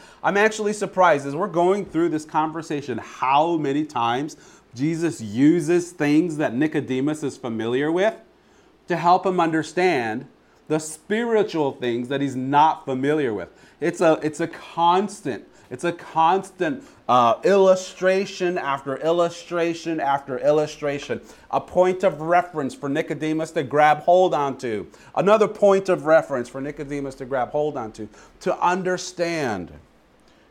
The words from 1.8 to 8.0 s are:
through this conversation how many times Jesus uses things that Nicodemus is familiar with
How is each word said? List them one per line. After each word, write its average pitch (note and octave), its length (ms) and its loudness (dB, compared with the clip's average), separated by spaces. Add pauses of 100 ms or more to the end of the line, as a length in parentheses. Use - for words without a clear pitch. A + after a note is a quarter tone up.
through E3 240 0
this D3+ 160 -4
conversation D#3 720 -4
how D3 600 0
many D3 280 -2
times B2+ 500 -2 (380)
Jesus D#3+ 480 -4
uses D#3 680 2
things D3+ 460 0
that B2+ 180 2
Nicodemus C#3+ 680 -2
is C3+ 160 -6
familiar B2 540 -2
with F#3 240 2 (720)